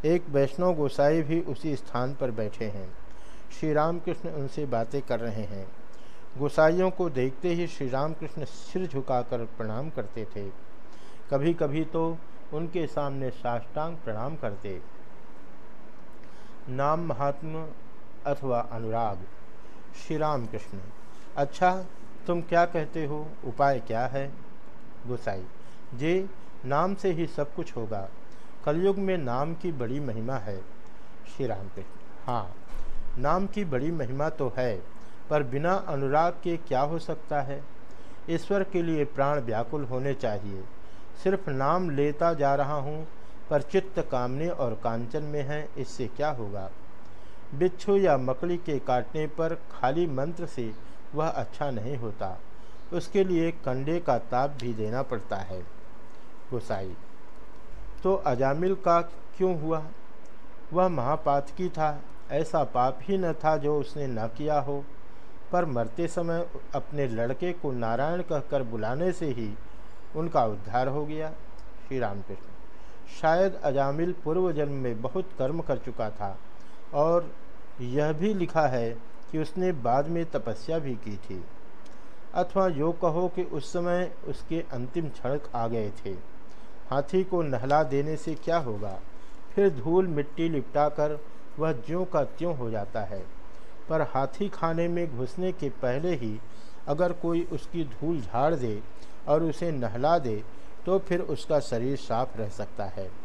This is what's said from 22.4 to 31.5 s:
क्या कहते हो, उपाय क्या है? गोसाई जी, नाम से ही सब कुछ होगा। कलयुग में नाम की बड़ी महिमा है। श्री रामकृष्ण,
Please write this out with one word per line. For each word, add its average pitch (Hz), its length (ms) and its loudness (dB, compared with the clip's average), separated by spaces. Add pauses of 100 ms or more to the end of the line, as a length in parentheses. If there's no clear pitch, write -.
क्या 170 240 4
कहते 160 400 0
हो, 151 220 -2 (180)
उपाय 135 340 2
क्या 113 280 0
है? 139 260 -2 (760)
गोसाई 98 380 -2 (480)
जी, 175 360 0 (360)
नाम 165 300 2
से 190 160 0
ही 160 160 0
सब 147 280 -2
कुछ - 200 -2
होगा। 101 340 -2 (560)
कलयुग 185 320 4
में 190 200 2
नाम 139 360 0
की 170 180 -2
बड़ी 127 280 0
महिमा 120 360 0
है। 101 260 -2 (720)
श्री 131 120 0
रामकृष्ण, 98 420 -2 (360)